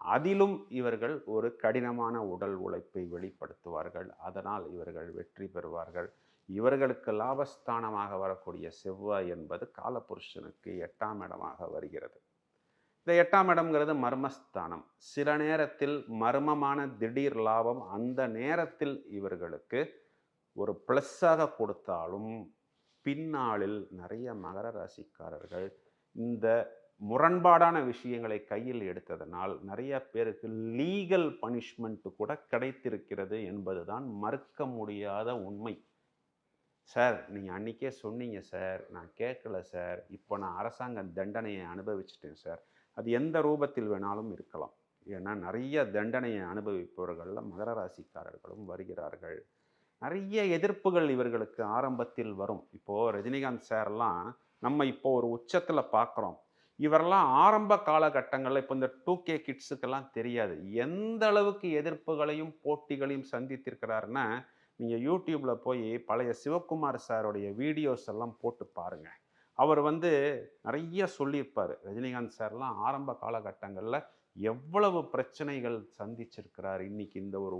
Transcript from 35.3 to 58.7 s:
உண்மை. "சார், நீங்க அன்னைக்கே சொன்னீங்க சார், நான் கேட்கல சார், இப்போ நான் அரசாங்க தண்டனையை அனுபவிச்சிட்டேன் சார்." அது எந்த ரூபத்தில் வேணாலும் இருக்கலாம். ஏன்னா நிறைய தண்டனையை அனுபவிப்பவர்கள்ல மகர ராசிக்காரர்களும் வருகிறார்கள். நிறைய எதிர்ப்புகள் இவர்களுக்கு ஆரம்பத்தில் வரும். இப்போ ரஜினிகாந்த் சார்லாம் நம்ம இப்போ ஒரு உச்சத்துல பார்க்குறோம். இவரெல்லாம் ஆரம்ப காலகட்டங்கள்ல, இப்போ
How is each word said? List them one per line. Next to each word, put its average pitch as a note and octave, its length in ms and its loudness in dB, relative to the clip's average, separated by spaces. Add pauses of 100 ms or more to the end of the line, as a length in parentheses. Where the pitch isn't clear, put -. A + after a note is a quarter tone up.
உண்மை. G#2 260 -6 (1160)
"சார், A#2+ 260 4 (100)
நீங்க G2 240 -8
அன்னைக்கே A2+ 380 -6 (120)
சொன்னீங்க A2+ 380 -6 (120)
சார், F#2 380 -4
நான் F2 280 -16
கேட்கல A2+ 420 -6 (120)
சார், F2+ 360 -6
இப்போ G2+ 300 -8
நான் F#2 180 -6
அரசாங்க A#2 460 -6 (160)
தண்டனையை G2+ 480 -6
அனுபவிச்சிட்டேன் F#2+ 800 -8
சார்." E2 180 -10 (340)
அது A2+ 140 -6
எந்த D3 300 2
ரூபத்தில் C#3+ 520 2
வேணாலும் G2+ 400 -2
இருக்கலாம். - 420 -10 (320)
ஏன்னா G2 280 -6
நிறைய A#2+ 560 -2
தண்டனையை A2+ 520 -2 (100)
அனுபவிப்பவர்கள்ல F#2 880 -6 (100)
மகர G2 180 -6 (120)
ராசிக்காரர்களும் - 840 -14
வருகிறார்கள். F2 720 -10 (640)
நிறைய G3 380 -2 (160)
எதிர்ப்புகள் F3+ 540 4
இவர்களுக்கு A#2+ 520 0 (120)
ஆரம்பத்தில் A#2+ 580 -2
வரும். G2 400 -4
இப்போ G2+ 240 -6 (160)
ரஜினிகாந்த் B2 560 -4
சார்லாம் G#2+ 560 0 (340)
நம்ம C#3 280 2
இப்போ C3+ 220 0 (100)
ஒரு A#2+ 180 4
உச்சத்துல E3 440 2 (120)
பார்க்குறோம். A2 440 2 (420)
இவரெல்லாம் D#3+ 500 6 (140)
ஆரம்ப G#3 420 10
காலகட்டங்கள்ல, C#3 800 4
இப்போ C3+ 120 -2